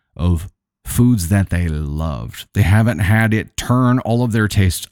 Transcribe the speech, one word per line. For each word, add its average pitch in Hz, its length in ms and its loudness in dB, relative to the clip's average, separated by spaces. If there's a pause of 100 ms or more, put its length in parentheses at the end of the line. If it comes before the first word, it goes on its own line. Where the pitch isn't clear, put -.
(160)
of 87 340 -2 (360)
foods 117 440 2
that 98 220 2
they 87 160 0
loved. 76 880 -6
They 98 80 2
haven't 107 360 2
had 107 320 2
it 107 240 -4
turn 127 440 0
all 120 240 -2
of 120 80 -2
their 107 160 2
tastes 95 440 0